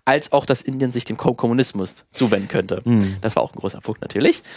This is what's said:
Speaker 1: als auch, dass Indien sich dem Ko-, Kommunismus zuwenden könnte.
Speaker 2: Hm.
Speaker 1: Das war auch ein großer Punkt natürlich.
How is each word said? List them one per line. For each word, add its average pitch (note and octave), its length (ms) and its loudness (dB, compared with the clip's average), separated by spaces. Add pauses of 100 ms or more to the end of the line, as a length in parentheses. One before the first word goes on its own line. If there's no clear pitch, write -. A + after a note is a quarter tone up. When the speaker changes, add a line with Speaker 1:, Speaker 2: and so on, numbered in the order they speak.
Speaker 1:
als C#3+ 280 2
auch, C#3+ 120 4
dass - 180 0
Indien C3+ 280 -2
sich B2 140 -4
dem A2 120 -6
Ko-, B2+ 180 2
Kommunismus A#2+ 760 -2
zuwenden G#2 380 0
könnte. G2 340 -2
Speaker 2:
Hm. G2+ 380 2
Speaker 1:
Das G#2+ 160 -4
war - 80 2
auch - 80 -6
ein - 80 -16
großer G2 200 -8
Punkt - 200 -8
natürlich. - 420 0 (140)